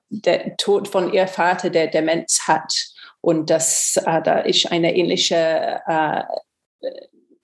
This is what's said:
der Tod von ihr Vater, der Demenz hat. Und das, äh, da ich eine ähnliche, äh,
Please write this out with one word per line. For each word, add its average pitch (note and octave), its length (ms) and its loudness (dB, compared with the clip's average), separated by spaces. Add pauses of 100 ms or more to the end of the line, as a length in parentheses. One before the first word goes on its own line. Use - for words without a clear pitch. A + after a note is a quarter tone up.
der - 480 -2
Tod G3+ 320 0
von F3+ 240 0
ihr F#3 160 2
Vater, F3 420 0
der D#3+ 160 2
Demenz D#3+ 640 0
hat. - 260 0 (460)
Und D#3+ 300 2
das, - 460 2
äh, D#3+ 260 0
da E3 220 0
ich - 260 0
eine E3+ 260 2
ähnliche, E3+ 880 0
äh, D#3 360 0 (1200)